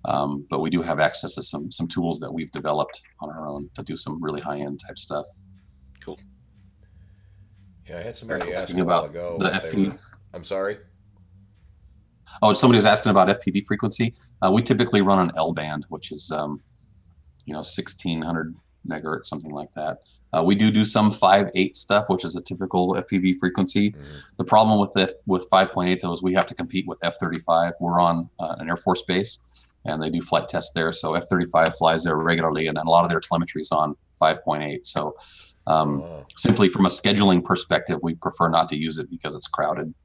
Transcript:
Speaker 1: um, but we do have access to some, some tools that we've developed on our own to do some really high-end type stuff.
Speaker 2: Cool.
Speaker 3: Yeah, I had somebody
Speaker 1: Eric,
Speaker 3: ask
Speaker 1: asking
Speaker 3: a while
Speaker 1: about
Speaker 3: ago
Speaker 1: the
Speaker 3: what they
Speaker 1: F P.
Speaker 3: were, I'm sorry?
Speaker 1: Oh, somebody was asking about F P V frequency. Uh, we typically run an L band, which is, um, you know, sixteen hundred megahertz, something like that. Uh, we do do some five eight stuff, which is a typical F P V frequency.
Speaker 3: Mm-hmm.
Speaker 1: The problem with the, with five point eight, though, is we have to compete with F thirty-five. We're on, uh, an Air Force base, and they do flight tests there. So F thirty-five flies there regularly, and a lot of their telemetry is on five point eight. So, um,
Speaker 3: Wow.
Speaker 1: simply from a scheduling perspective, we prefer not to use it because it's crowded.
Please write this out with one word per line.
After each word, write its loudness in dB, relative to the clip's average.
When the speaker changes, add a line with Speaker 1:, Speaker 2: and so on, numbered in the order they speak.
Speaker 1:
um, -4
but -2
we -2
do 0
have -2
access -2
to -6
some, -6
some -6
tools -4
that -10
we've -8
developed -4
on -12
our -12
own -10
to -12
do -10
some -10
really -4
high-end -8
type -16
stuff. -8
Speaker 2:
Cool. -14
Speaker 3:
Yeah, -12
I -10
had -10
somebody -8
Speaker 1:
Eric, -6
Speaker 3:
ask -4
Speaker 1:
asking -2
Speaker 3:
a 2
while 2
Speaker 1:
about -8
Speaker 3:
ago -8
Speaker 1:
the 0
Speaker 3:
what 0
they -8
Speaker 1:
F -8
P. 2
Speaker 3:
were, -10
I'm -14
sorry? -4
Speaker 1:
Oh, 6
somebody 6
was 6
asking 4
about 6
F 0
P 0
V 0
frequency. -2
Uh, 2
we 4
typically 4
run 4
an 2
L 0
band, -6
which -12
is, -8
um, -6
you -12
know, -8
sixteen -4
hundred -4
megahertz, -6
something -8
like -10
that. -6
Uh, 2
we 4
do 4
do 4
some 4
five 4
eight 0
stuff, 2
which 0
is -6
a -6
typical -2
F -4
P 0
V 4
frequency. 0
Speaker 3:
Mm-hmm. -18
Speaker 1:
The -2
problem 6
with 0
the, 2
with 0
five 4
point 0
eight, 0
though, -4
is -6
we 0
have 2
to -14
compete -6
with -10
F -4
thirty-five. 0
We're 0
on, 2
uh, -6
an -8
Air -2
Force 0
base, -4
and -4
they -4
do -2
flight 0
tests -4
there. 0
So -4
F -4
thirty-five 2
flies 2
there 0
regularly, 0
and -4
a -4
lot 8
of -2
their 0
telemetry -4
is -4
on 0
five 2
point -2
eight. -8
So, -4
um, 2
Speaker 3:
Wow. -14
Speaker 1:
simply 4
from 2
a 2
scheduling 4
perspective, 0
we -4
prefer -2
not 2
to -4
use -4
it -10
because -10
it's -8
crowded. -4